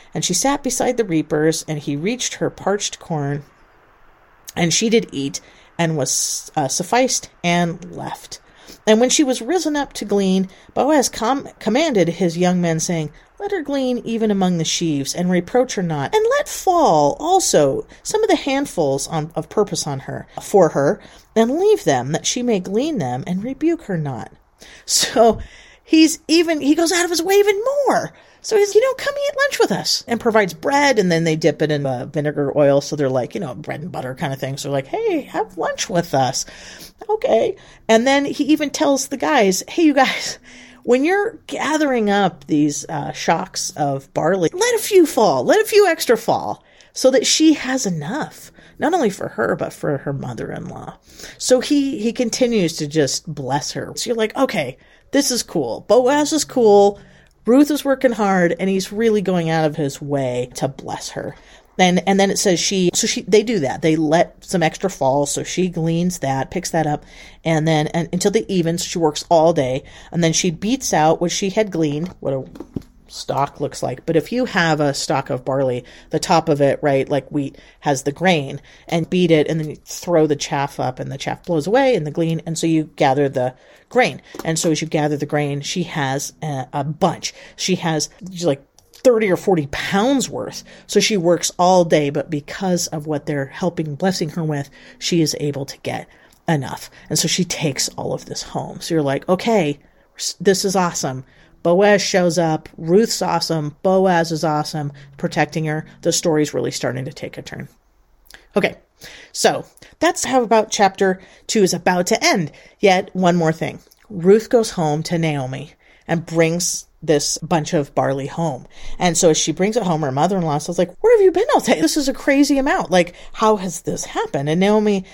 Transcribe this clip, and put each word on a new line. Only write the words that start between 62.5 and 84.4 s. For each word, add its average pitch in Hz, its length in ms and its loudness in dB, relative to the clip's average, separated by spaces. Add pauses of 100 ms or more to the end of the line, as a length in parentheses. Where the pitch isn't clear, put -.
she, 185 320 0
so - 140 -2
she, - 160 -4
they 214 200 4
do 214 180 -2
that. 123 200 -4
They 160 160 2
let 160 480 0
some 180 180 -2
extra 160 280 -2
fall, 139 340 0
so - 180 -6
she 180 280 -2
gleans 170 480 -2
that, 135 320 -4
picks 175 200 -6
that 160 160 0
up, 147 200 -4 (360)
and 160 240 0
then, 156 220 2
and, 165 240 -4
until 185 180 0
the - 220 0
even, 170 240 0
so - 80 -6
she - 140 -6
works 151 320 0
all 165 240 4
day, 135 300 -2 (280)
and 170 100 0
then 160 120 2
she 185 160 0
beats 214 420 -4
out 160 300 4
what 170 100 -2
she 202 160 -2
had 202 240 0
gleaned, 160 360 -2 (120)
what 139 140 -4
a 131 100 -6 (640)
stalk - 520 -4
looks 131 220 -6
like. - 220 -6
But 165 100 -2
if - 160 0
you 247 140 0
have 165 340 0
a 143 140 2
stalk 139 380 -2
of 127 140 -6
barley, 131 400 -2 (260)
the 160 100 -2
top 165 300 2
of 143 100 2
it, 139 220 4
right, 139 260 2
like 139 240 -4
wheat, - 240 -6 (240)
has 135 220 -2
the 139 100 -2
grain, 143 480 -2 (260)
and 165 220 -2
beat 180 220 2
it, 151 180 4
and 160 100 -2
then 151 120 -6
you - 60 -12 (100)
throw 160 400 0
the 147 100 2
chaff 143 420 -4
up, 131 220 -4
and 135 100 -8
the 135 80 -10
chaff - 260 -8
blows 160 220 -2
away, 254 280 2
and 156 120 -2
the 147 40 -6
glean, 165 340 -2
and 160 140 -6
so 165 80 -2
you 160 300 0
gather 139 320 2
the 127 260 -2 (340)
grain. 220 320 0 (240)